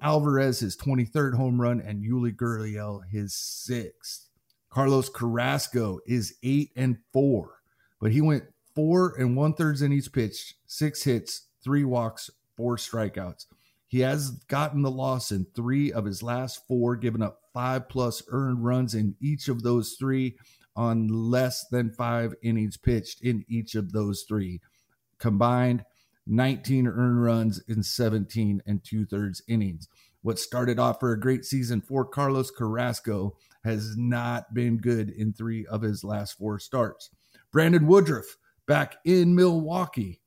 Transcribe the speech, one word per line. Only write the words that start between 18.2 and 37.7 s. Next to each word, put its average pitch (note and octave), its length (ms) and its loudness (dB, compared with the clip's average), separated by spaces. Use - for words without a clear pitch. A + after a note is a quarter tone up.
earned B2+ 340 0
runs B2 320 0
in G#2+ 240 0
each C#3+ 260 -2
of A#2+ 160 -2
those A#2+ 300 2
three C3 440 -2
on A2+ 320 0
less A#2+ 600 0
than A#2+ 240 0
five A#2 500 -2
innings A2 340 0
pitched - 460 -2
in A#2 260 -2
each A2+ 280 -4
of G2+ 160 -4
those G2+ 340 -2
three. F#2 340 -4
Combined, A#2+ 680 2
nineteen B2+ 640 2
earned A#2+ 340 2
runs A2+ 460 2
in A2 160 0
seventeen G#2+ 840 0
and G2+ 160 -2
two-thirds G2+ 640 -4
innings. G2+ 400 -2
What A2 180 -2
started B2 400 -2
off A#2 180 2
for A#2+ 140 2
a A2 80 -2
great B2+ 240 0
season A#2+ 360 -2
for C3+ 240 -2
Carlos C3+ 460 0
Carrasco A2+ 840 -4
has A2 340 -4
not A#2+ 560 -2
been A#2 260 0
good A2 320 0
in G#2+ 220 -2
three A2+ 340 -6
of A2 160 -4
his G#2 200 -2
last G2+ 340 -6
four G#2 220 -6
starts. - 520 -4
Brandon D#3+ 340 6